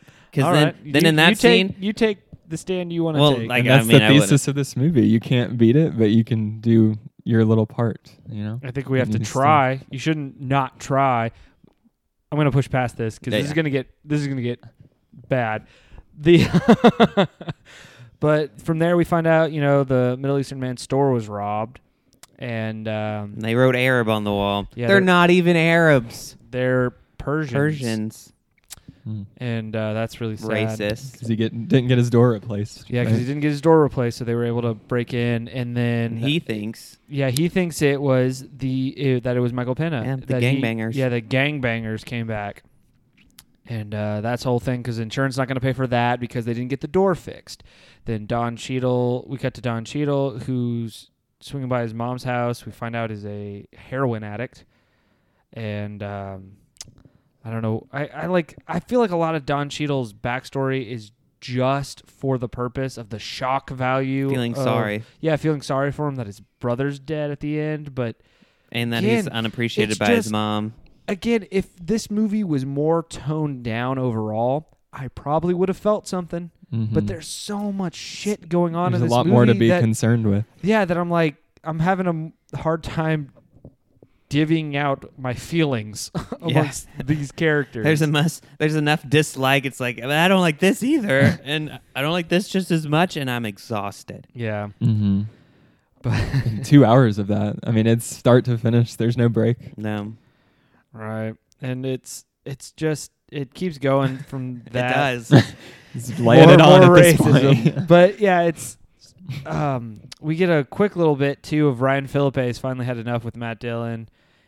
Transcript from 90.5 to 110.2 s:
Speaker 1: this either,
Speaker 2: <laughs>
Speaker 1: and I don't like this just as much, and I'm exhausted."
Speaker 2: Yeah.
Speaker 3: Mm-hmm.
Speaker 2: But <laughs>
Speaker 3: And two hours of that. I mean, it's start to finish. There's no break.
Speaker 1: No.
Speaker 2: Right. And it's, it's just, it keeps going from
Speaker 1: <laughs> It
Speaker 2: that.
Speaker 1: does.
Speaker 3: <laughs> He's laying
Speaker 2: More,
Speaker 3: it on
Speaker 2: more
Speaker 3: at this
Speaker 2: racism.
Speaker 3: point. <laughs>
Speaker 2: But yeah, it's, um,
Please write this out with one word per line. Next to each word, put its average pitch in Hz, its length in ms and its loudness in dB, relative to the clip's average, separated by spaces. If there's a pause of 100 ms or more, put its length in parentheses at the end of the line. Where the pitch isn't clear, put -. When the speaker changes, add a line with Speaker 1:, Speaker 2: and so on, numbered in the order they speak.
Speaker 1:
this 190 240 2
either, 202 580 2
Speaker 2:
<laughs> - 20 -20
Speaker 1:
and 151 360 -6 (160)
I 131 60 -4
don't 151 100 -2
like 170 180 -4
this 175 200 0
just 190 220 -2
as 160 160 0
much, 156 300 0
and 135 140 -6
I'm 120 140 -4
exhausted." 101 880 -10
Speaker 2:
Yeah. 107 360 -8 (120)
Speaker 3:
Mm-hmm. 104 420 2 (800)
Speaker 2:
But 117 120 -2
<laughs> 110 320 -2
Speaker 3:
And 113 200 -4
two 143 200 8
hours 113 320 4
of 104 100 -4
that. 104 360 -2
I - 80 -4
mean, 110 160 2
it's 117 180 2
start 123 400 4
to 120 120 -2
finish. 117 380 0
There's 117 220 -2
no 120 120 2
break. 113 480 -2
Speaker 1:
No. 107 360 -6 (800)
Speaker 2:
Right. 110 420 -8 (260)
And 127 240 -8
it's, - 400 -8 (200)
it's - 260 -16
just, 156 400 -6 (200)
it 139 220 -10
keeps 180 240 -6
going 135 420 0
from 127 440 -10
Speaker 1:
<laughs> - 40 -20
It - 60 -20
Speaker 2:
that. 123 200 0
Speaker 1:
does. 131 360 0
Speaker 3:
<laughs> - 640 2
He's 117 260 -8
laying 120 260 10
Speaker 2:
More, 170 80 12
Speaker 3:
it 165 80 12
on 151 240 12
Speaker 2:
more 175 120 12
Speaker 3:
at - 60 12
this 165 140 8
Speaker 2:
racism. 135 580 6
Speaker 3:
point. 170 120 -4
<laughs> - 0 -
Speaker 2:
But 180 320 8
yeah, 185 240 4
it's, - 340 -4 (680)
um, 135 560 -6 (200)